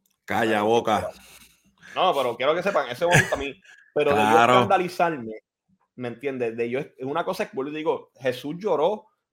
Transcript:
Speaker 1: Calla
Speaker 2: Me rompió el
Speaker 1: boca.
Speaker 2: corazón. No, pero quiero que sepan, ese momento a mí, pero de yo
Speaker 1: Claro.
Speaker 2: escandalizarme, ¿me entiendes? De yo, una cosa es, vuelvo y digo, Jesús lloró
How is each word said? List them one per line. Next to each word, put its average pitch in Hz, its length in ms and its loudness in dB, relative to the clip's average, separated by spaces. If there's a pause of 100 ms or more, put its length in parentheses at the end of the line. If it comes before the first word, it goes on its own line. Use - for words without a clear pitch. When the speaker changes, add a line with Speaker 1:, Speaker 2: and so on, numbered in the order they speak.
(240)
Speaker 1:
Calla 110 260 -2
Speaker 2:
Me 107 80 2
rompió 104 80 2
el 117 140 4
Speaker 1:
boca. 107 200 0
Speaker 2:
corazón. - 240 -10 (720)
No, 170 180 2
pero 123 220 0
quiero 135 180 0
que 175 80 -2
sepan, 165 260 -2
ese 123 180 -4
momento 175 280 4
a 143 40 -4
mí, 139 220 -8 (340)
pero 143 180 2
de - 40 2
yo 107 140 2
Speaker 1:
Claro. 117 240 6
Speaker 2:
escandalizarme, 160 800 0 (640)
¿me 123 120 -8
entiendes? 120 480 -6
De 117 140 -2
yo, 127 100 -2 (200)
una 147 240 -4
cosa 190 200 -4
es, - 80 -10
vuelvo 139 200 -6
y 151 40 -10
digo, 156 340 -4 (100)
Jesús 131 380 -4
lloró 190 480 -2 (260)